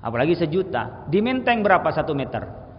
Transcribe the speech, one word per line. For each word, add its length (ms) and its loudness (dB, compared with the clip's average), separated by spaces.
Apalagi 360 2
sejuta. 720 -2
Di 80 4
Menteng 480 2
berapa 240 4
satu 240 -2
meter? 520 -6